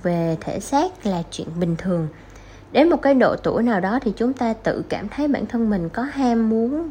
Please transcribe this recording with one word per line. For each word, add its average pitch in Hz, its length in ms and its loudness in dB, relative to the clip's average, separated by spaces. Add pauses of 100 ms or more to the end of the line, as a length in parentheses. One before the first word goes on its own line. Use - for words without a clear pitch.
về 170 380 0
thể - 180 -6
xác 320 460 -2
là 180 260 0
chuyện - 160 -10 (120)
bình 170 180 0
thường. 175 300 -2 (640)
Đến 302 180 6
một 339 120 2
cái 277 120 4
độ 233 220 4
tuổi - 280 0
nào 233 160 2
đó 196 220 0
thì 202 140 -2
chúng 247 180 0
ta 233 200 -2
tự - 360 -2
cảm - 200 -6
thấy 294 180 -2
bản 269 180 0
thân 233 240 0
mình 175 200 0
có 233 140 -4
ham 247 460 2
muốn 254 420 0